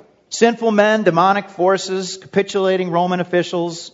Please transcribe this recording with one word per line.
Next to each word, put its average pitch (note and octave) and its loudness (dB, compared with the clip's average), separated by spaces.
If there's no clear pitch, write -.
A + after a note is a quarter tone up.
Sinful A#3 0
men, G#3+ 2
demonic F#3+ 2
forces, F#3 -2
capitulating F#3+ -2
Roman F3+ 0
officials, E3+ -4